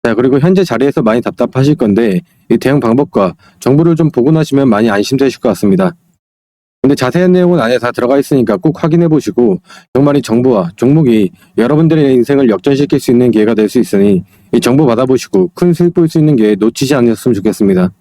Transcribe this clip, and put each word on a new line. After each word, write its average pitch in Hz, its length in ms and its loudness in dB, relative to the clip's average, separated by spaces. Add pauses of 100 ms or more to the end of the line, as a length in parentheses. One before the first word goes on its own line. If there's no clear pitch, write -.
자, 113 60 0
그리고 127 260 0
현재 180 240 2
자리에서 135 380 -2
많이 113 200 0
답답하실 127 540 -2
건데 104 460 0 (280)
이 - 80 2
대응 135 220 0
방법과 117 560 -2 (240)
정보를 156 380 2
좀 160 120 0
보고 127 220 0
나시면 139 380 0
많이 110 200 0
안심되실 120 520 -2
것 123 80 0
같습니다. 95 480 -2 (840)
근데 139 140 2
자세한 175 380 0
내용은 180 260 2
안에 120 180 -2
다 120 140 -4
들어가 123 260 -2
있으니까 127 380 0
꼭 165 260 -4
확인해 165 280 0
보시고 120 500 0 (320)
정말 143 240 0
이 139 60 0
정보와 113 560 0
종목이 120 540 0 (260)
여러분들의 151 560 2
인생을 127 360 2
역전시킬 139 520 0
수 135 100 -2
있는 123 200 2
기회가 107 220 0
될 107 140 0
수 120 120 -2
있으니 101 440 0 (300)
이 117 80 0
정보 131 240 2
받아보시고 131 680 0
큰 175 200 0
수익 175 200 0
볼 170 140 0
수 160 120 -2
있는 151 180 2
기회 107 180 2
놓치지 120 400 -2
않으셨으면 120 380 0
좋겠습니다. 98 680 0